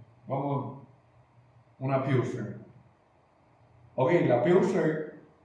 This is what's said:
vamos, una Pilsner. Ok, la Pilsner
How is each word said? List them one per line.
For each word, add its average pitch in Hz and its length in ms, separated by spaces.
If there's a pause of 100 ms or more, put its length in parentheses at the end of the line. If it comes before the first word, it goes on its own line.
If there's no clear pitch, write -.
(260)
vamos, 143 560 (960)
una 131 260
Pilsner. 127 520 (1400)
Ok, 135 180 (140)
la 123 160
Pilsner 170 720 (300)